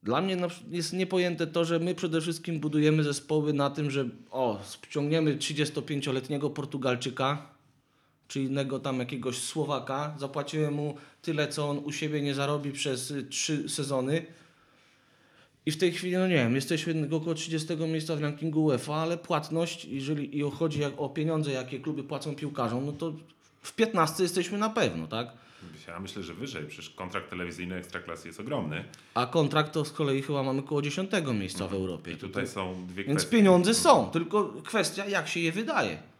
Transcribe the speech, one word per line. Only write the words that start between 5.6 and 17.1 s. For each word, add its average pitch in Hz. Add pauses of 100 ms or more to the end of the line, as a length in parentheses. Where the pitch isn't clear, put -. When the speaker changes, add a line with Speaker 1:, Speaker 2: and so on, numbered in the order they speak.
Speaker 1:
Portugalczyka, 135 (800)
czy 143
innego 135
tam 131
jakiegoś 123
Słowaka, 143
zapłacimy 147
mu 147 (260)
tyle, 151
co 147
on 143
u 143
siebie 151
nie 143
zarobi 143
przez, 135
y, 139
trzy 147
sezony. 139 (1400)
I 156
w 156
tej 175
chwili, 180
no 185
nie 180
wiem, 120
jesteśmy 156